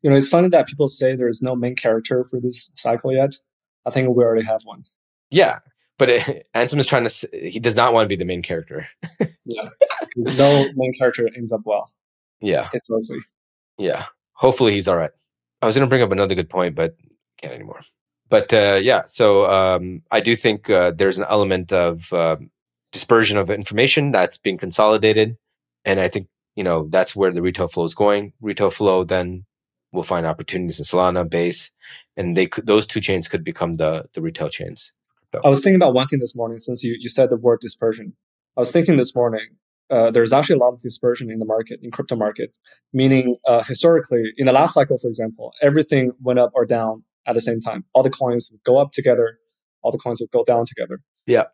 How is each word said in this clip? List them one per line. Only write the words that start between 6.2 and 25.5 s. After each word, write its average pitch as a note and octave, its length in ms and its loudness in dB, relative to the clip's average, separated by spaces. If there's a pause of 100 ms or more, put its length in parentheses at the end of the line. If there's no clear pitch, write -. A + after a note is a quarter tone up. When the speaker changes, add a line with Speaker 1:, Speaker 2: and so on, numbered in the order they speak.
Speaker 2:
<laughs> - 40 -16
Ansem B2+ 220 0
is C3+ 100 2
trying B2+ 140 2
to, A#2+ 60 -2
s-, - 260 -6
he G2+ 260 -10
does A#2 160 -2
not A#2+ 180 4
want A2+ 120 4
to - 20 -6
be G2 80 -2
the F2+ 100 -6
main F2+ 160 -6
character. D#2+ 460 -10 (320)
<laughs> G#3 80 -2 (220)
Speaker 1:
Yeah. D3+ 200 -10 (440)
'Cause B2 240 -4
no C#3 380 6
main C3 240 -2
character B2 360 0
ends A#2 180 -8
up G#2+ 100 -6
well. G#2 260 -4 (520)
Speaker 2:
Yeah. E2+ 320 -2
Speaker 1:
Historically. A2+ 460 -6 (580)
Speaker 2:
Yeah. F#2+ 280 -4 (280)
Hopefully B2+ 400 2
he's G2 160 -2
all F2+ 80 2
right. D#2 140 -4 (500)
I B2 60 -2
was G#2+ 80 0
gonna C3+ 120 2
bring B2+ 140 2
up G2 100 2
another F#2+ 240 0
good F2 140 -4
point, F2+ 260 -2
but E2 200 -4 (460)
can't - 120 -14
anymore. - 260 -18 (500)
But, G#2+ 240 4
uh, G2+ 300 4
yeah, A#2 240 2
so, G2+ 420 4
um, F#2 520 0 (100)
I A2 80 2
do A2+ 160 2
think, G#2+ 340 -2
uh, F2+ 220 4
there's F#2 260 0
an G2+ 120 -4
element F#2+ 420 0
of, E2+ 400 -2
uh, E2 240 0 (560)
dispersion A2 460 2
of F#2 120 0
information A#2 640 0
that's F#2 260 0
being F#2+ 200 -4
consolidated. A2 800 2 (480)